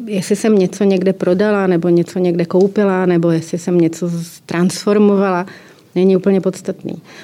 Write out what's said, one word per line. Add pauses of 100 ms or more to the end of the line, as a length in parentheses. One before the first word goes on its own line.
jestli
jsem
něco
někde
prodala,
nebo
něco
někde
koupila,
nebo
jestli
jsem
něco
z-,
transformovala, (500)
není
úplně
podstatný. (300)